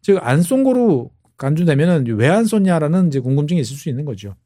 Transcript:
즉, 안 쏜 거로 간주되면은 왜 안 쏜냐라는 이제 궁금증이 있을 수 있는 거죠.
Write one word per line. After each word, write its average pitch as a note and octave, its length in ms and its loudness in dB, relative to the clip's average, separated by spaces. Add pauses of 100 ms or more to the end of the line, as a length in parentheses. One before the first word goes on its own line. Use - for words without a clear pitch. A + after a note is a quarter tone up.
즉, G3 180 2
안 C3+ 220 2
쏜 C4 220 0
거로 A#3 460 0 (280)
간주되면은 D#3 680 0 (120)
왜 A#2+ 100 2
안 G#3+ 160 2
쏜냐라는 F3+ 640 2
이제 C3+ 120 -2
궁금증이 D3 400 -2
있을 B2 160 -6
수 D#3+ 120 -10
있는 C#3 160 -6
거죠. G2+ 300 -12 (120)